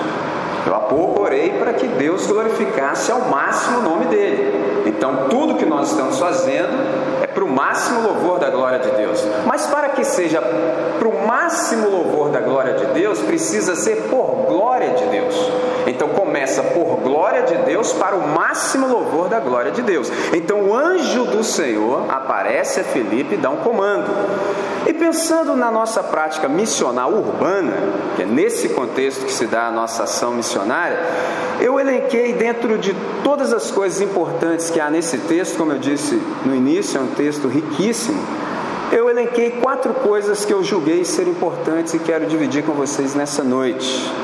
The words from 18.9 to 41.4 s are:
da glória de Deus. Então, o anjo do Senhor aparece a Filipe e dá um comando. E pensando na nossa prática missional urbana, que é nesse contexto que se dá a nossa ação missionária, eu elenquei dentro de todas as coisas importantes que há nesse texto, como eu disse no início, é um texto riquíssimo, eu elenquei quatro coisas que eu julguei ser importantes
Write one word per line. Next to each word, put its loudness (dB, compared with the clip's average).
da 0
glória 0
de -2
Deus. 0
Então, 2
o 2
anjo 2
do 0
Senhor 0
aparece 0
a -2
Filipe -2
e 2
dá 0
um 0
comando. 0
E 2
pensando 0
na 2
nossa 0
prática -2
missional 0
urbana, 0
que -2
é -2
nesse 2
contexto -2
que -4
se -2
dá 0
a -2
nossa -2
ação -2
missionária, -2
eu 2
elenquei 2
dentro 0
de 0
todas 2
as 0
coisas 0
importantes 0
que 0
há 2
nesse 0
texto, 0
como 0
eu 0
disse 0
no 2
início, 2
é -2
um -2
texto 0
riquíssimo, -2
eu 4
elenquei 2
quatro 2
coisas 2
que 2
eu 2
julguei 2
ser 0
importantes -2